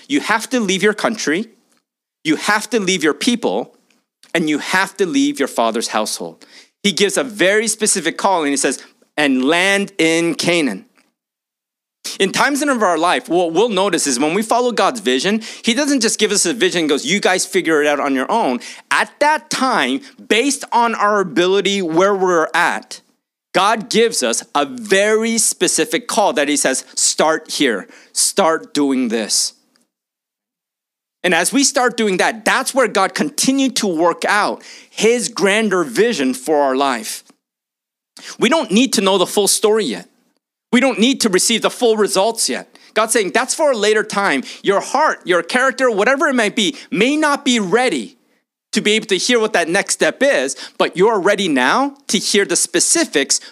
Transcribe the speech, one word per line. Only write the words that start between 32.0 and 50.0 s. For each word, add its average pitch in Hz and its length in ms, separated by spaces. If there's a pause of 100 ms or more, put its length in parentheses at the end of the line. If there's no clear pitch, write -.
that, 143 260
that's 226 280
where 254 140
God 190 260
continued 262 640
to 214 120
work 170 360
out 185 380 (260)
his 226 400
grander 196 540
vision 143 520
for 151 280
our 131 140
life. 127 480 (1120)
We 220 100
don't 320 220
need 226 220
to - 80
know 190 180
the 175 80
full 202 220
story 214 380
yet. 104 220 (640)
We 233 60
don't 247 220
need 269 220
to - 60
receive 185 340
the 196 80
full 226 260
results 214 520
yet. - 280 (180)
God's 220 180
saying, 196 200
"That's 240 220
for 294 180
a 240 40
later 214 280
time." 196 400 (180)
Your 185 180
heart, - 440
your 170 180
character, 254 480
whatever 262 380
it 269 60
might 214 200
be, 190 220 (160)
may 233 240
not 294 280
be 247 140
ready 190 580 (540)
to 214 100
be 208 120
able 214 140
to 190 100
hear 233 240
what 220 120
that 170 160
next 180 260
step 156 280